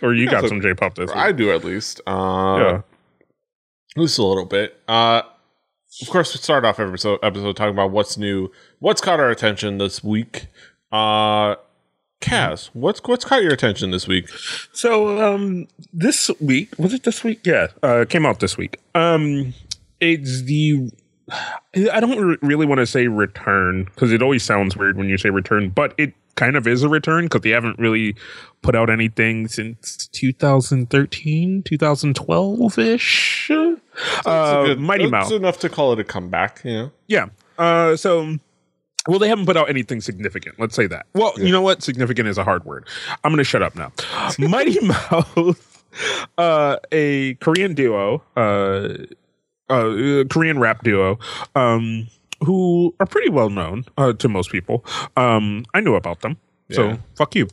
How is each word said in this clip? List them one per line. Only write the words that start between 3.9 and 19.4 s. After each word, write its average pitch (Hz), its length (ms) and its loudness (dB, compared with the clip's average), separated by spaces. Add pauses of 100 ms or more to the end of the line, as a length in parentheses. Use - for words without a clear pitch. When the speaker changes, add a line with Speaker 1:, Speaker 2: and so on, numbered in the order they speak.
Speaker 2:
at 151 60 -2
least 160 160 0
a 123 60 0
little 95 220 0
bit. 101 420 -4
Uh, 117 360 4 (800)
of - 80 -14
course, 175 240 0
we - 60 -10
start 139 260 2
off 107 140 2
every 98 140 -4
episode, 101 300 -2
episode 101 340 -2
talking 104 160 -2
about 98 180 0
what's 104 260 0
new, 98 320 -4 (300)
what's 202 220 0
caught 175 180 2
our 135 120 4
attention 104 480 -2
this 98 240 -4
week. 107 440 -4 (440)
Uh, 107 640 2 (680)
Kaz, 120 520 -2
what's, 147 320 -2
what's - 200 -2
caught 269 160 2
your 165 120 2
attention 104 360 0
this 92 180 -4
week? 92 220 -2 (420)
Speaker 1:
So, 214 480 0 (140)
um, 196 340 -6 (240)
this 175 380 0 (100)
week, 147 380 0
was 185 160 0
it 262 100 -4
this - 200 -2
week? 226 200 -4
Yeah, 117 240 2 (160)
uh, 120 180 4
it 117 80 0
came 165 160 2
out 117 140 0
this 95 160 -2
week. - 240 -10 (140)
Um, 151 600 0 (480)